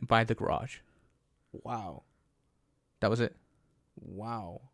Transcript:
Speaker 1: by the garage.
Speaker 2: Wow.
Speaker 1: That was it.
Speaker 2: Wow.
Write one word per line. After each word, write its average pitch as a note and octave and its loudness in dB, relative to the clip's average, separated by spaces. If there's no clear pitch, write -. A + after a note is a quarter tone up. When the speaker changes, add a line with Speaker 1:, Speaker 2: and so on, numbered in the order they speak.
Speaker 1:
by A2+ 6
the A2+ 2
garage. - 0
Speaker 2:
Wow. G2+ -8
Speaker 1:
That G#2+ 4
was A#2 2
it. A#2 2
Speaker 2:
Wow. G2+ -10